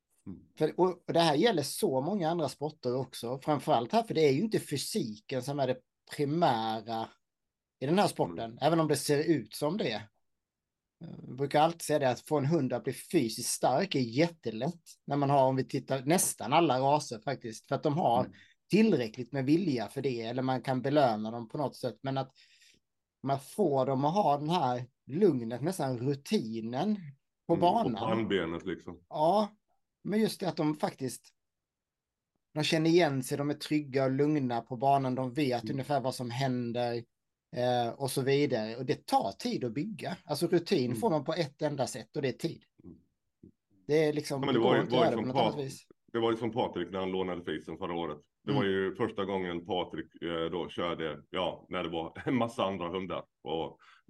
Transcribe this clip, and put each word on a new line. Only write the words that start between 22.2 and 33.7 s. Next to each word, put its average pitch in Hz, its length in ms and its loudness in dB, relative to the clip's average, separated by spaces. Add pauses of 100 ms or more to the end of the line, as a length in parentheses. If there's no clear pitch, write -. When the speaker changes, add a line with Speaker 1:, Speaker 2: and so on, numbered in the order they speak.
Speaker 2:
man 135 160 0
får 139 460 0
dem 127 200 0
att - 80 2
ha 156 240 4
den 151 120 -4
här 127 360 0 (220)
lugnet, 123 540 2
nästan 139 360 -2
rutinen 131 960 -2 (520)
på 170 60 2
Speaker 1:
Mm, 170 120 2
och 180 80 6
Speaker 2:
banan. 214 220 0
Speaker 1:
pannbenet, 98 720 -2
liksom. 87 340 -8 (100)
Speaker 2:
Ja, 190 400 2 (540)
men 208 160 -2
just 214 200 0
det 196 100 -4
att 156 80 -6
de 156 180 0
faktiskt, 139 480 -6 (1300)
de 151 100 -2
känner 160 260 2
igen 151 340 6
sig, 143 140 -4
de 143 120 -2
är 147 40 0
trygga 143 500 -2